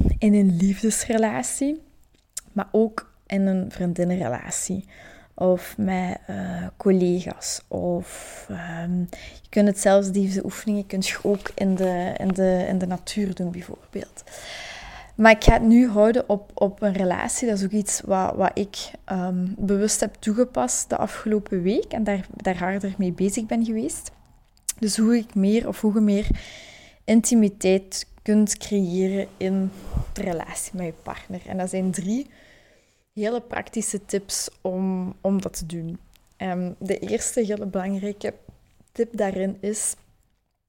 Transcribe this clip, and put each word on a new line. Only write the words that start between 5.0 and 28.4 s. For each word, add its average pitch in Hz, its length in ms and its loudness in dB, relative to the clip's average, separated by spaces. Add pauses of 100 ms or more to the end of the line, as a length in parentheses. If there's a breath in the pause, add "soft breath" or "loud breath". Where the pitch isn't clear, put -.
Of 185 420 0
met, 185 400 -2 (100)
eh, 185 400 -8 (100)
collega's. 180 920 0
Of, - 800 -6
ehm, 170 500 -6 (420 loud breath)
je - 80 -20
kunt 208 180 6
het 196 120 2
zelfs, 196 320 6
deze 196 320 0
oefeningen 202 420 -4
kun 196 160 -6
je - 200 -4
ook 202 340 0
in 190 200 2
de, 180 420 0
in 196 100 -2
de, 185 400 2
in 185 100 0
de 185 100 -2
natuur 185 480 -4
doen, 180 160 -4
bijvoorbeeld. - 720 -12 (920 loud breath)
Maar 220 160 10
ik 220 120 6
ga - 100 10
het 233 80 4
nu 233 280 8
houden 220 400 4
op, 202 240 -2
op 196 280 0
een 208 120 2
relatie. 185 540 0
Dat 214 100 2
is 190 60 -2
ook 190 80 -2
iets 208 340 -2
wat, 190 300 0
wat 190 180 0
ik, - 380 -6 (140)
ehm, 180 400 -4 (120)
bewust 202 420 0
heb 214 160 -2
toegepast 247 760 -2
de - 80 -2
afgelopen 208 640 -2
week. 208 300 0
En 226 120 -2
daar, 202 220 -2 (100)
daar 190 220 -2
harder 190 400 -4
mee 185 140 0
bezig 202 340 -2
ben 233 200 0
geweest. 226 460 -6 (680)
Dus 214 180 -2
hoe 220 200 4
ik 226 180 -4
meer, 202 320 4
of - 140 -6
hoe 214 120 2
je 220 60 2
meer 208 280 4 (760 loud breath)
intimiteit 202 1040 2 (140)
kunt 214 360 4